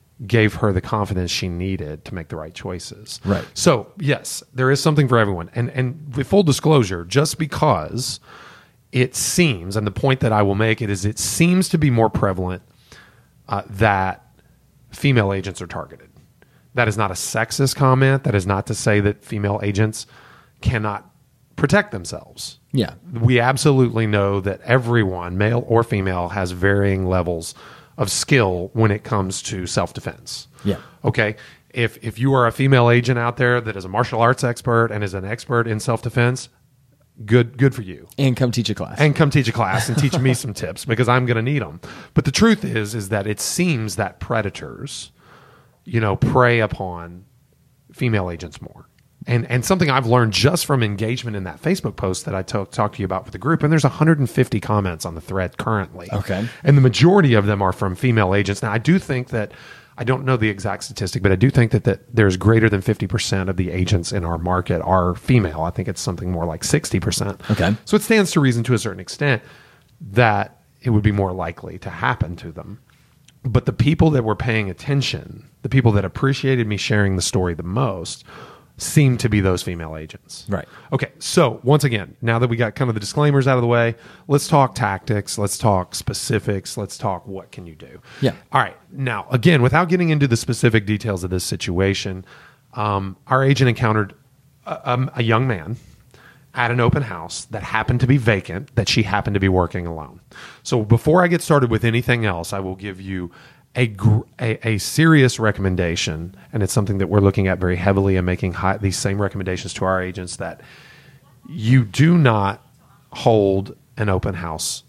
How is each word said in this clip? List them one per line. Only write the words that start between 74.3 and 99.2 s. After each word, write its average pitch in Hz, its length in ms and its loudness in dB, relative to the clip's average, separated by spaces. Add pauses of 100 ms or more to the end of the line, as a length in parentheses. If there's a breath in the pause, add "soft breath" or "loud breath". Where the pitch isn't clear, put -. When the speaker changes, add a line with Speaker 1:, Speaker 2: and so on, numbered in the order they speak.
Speaker 1:
paying 110 340 -2
attention, - 800 -6 (140)
the 98 60 -6
people 120 240 6
that 101 120 4
appreciated 131 640 0
me 104 80 -2
sharing 101 400 2
the 87 60 -2
story 90 320 0
the 80 100 -10
most, 92 580 -4 (560 loud breath)
seem 135 380 2
to 113 140 -2
be 104 100 4
those 92 220 2
female 82 340 -10
agents. - 540 -16
Speaker 2:
Right. - 180 -6 (240 loud breath)
Speaker 1:
Okay, - 260 -4
so 135 440 0
once 143 200 4
again, 113 380 -2
now 117 180 0
that 120 120 2
we 113 80 -2
got 113 160 -2
kind 127 160 -2
of 113 40 -2
the 107 60 -4
disclaimers 139 460 2
out 131 100 4
of 123 60 2
the 120 40 2
way, 117 280 2 (340 loud breath)
let's 143 200 2
talk 139 260 4
tactics, 101 640 -4
let's 101 180 -2
talk 98 380 0
specifics, - 800 -4
let's 104 220 -10
talk 95 280 -6
what 95 260 -14
can 92 140 -18
you 82 80 -18
do. - 260 -20 (200 loud breath)
Speaker 2:
Yeah. - 140 0 (180)
Speaker 1:
All 135 80 4
right, 101 160 -4 (160)
now, 123 380 -6
again, 131 320 4
without 156 260 2
getting 175 220 0
into 147 180 2
the 117 80 2
specific 110 480 0
details 101 400 -4
of 90 60 -4
this 92 120 -2
situation, 95 840 -2 (480 loud breath)
um, 98 420 -4 (120)
our 131 140 2
agent 135 280 4
encountered 107 420 0 (540)
a, - 260 -8
um, 131 220 -2
a 123 80 -2
young 113 260 2
man 98 300 -6 (760 soft breath)
at 120 180 -2
an 123 100 0
open 120 220 2
house 87 440 -10
that 101 160 -10
happened 113 380 -2
to - 60 2
be 139 120 4
vacant, 110 580 -2
that 101 140 0
she 107 140 2
happened 101 280 -2